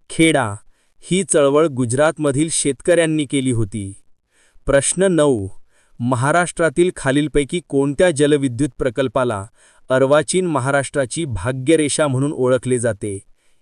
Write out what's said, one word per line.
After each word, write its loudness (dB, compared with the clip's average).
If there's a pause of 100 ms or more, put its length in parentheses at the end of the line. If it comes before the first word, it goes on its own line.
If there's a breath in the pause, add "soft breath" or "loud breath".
खेडा. 2 (440)
ही -2
चळवळ 2
गुजरातमधील -2
शेतकऱ्यांनी 0
केली -2
होती. -4 (720)
प्रश्न 0
नऊ, 2 (520)
महाराष्ट्रातील 0
खालीलपैकी -2
कोणत्या 2
जलविद्युत 0
प्रकल्पाला -2 (440 soft breath)
अर्वाचीन 2
महाराष्ट्राची -2
भाग्यरेषा 0
म्हणून -2
ओळखले 0
जाते? -4 (420)